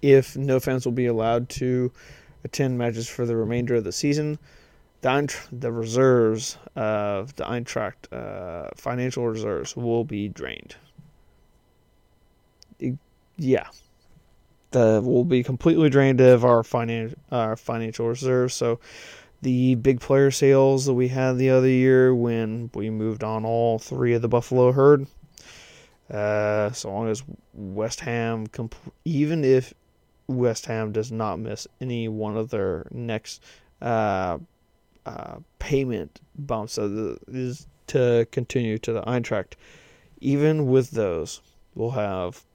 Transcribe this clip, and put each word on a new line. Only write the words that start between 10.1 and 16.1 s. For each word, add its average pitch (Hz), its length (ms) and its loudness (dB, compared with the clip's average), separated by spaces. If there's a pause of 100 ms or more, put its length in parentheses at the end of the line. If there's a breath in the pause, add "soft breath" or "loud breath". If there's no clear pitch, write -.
drained. - 460 -14 (2000)
E-, 127 140 -4 (440)
yeah. 131 300 2 (1040)
The, 110 320 4
will 123 200 2
be 123 200 2
completely 156 460 4
drained 135 320 4